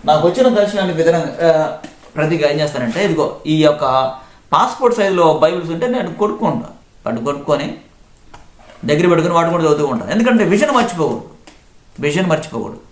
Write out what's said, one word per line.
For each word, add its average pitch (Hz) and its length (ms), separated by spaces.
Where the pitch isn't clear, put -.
నాకు 151 240
వచ్చిన 247 200
దర్శనాన్ని 202 460
విధానం, 165 540
ఆ, 156 280
ప్రతిగా 151 340
ఏం 147 100
చేస్తానంటే, 147 440
ఇదిగో 160 420
ఈ 156 180
యొక్క 147 160
పాస్‌పోర్ట్ 233 440
సైజులో 180 420
బైబిల్స్ 165 320
ఉంటే 165 160
నేను 226 280
కొనుక్కుంటా. 202 540
వాటిని 113 180
కొనుక్కొని 139 540
దగ్గర 151 240
పెట్టుకుని 170 260
వాటి 170 160
కూడా 170 140
చదువుతూ 147 220
ఉంటాను. 123 240
ఎందుకంటే 226 340
విజన్ 220 260
మర్చిపోకూడదు, 170 580
విజన్ 147 260
మర్చిపోకూడదు. 151 540